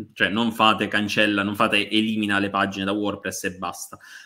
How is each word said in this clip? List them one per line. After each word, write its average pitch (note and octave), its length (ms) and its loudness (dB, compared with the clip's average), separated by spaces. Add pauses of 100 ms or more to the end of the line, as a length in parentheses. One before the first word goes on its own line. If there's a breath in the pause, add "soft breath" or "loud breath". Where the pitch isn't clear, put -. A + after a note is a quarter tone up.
(140)
Cioè, G2+ 160 0
non A2+ 220 0
fate G#2+ 360 4
cancella, G#2 560 2
non G2+ 100 -2
fate G#2+ 380 0
elimina G#2+ 480 2
le G2 100 0
pagine G2 360 0
da G2 60 0
WordPress G2+ 520 -4
e F#2+ 80 -4
basta. F2+ 480 -12 (260 loud breath)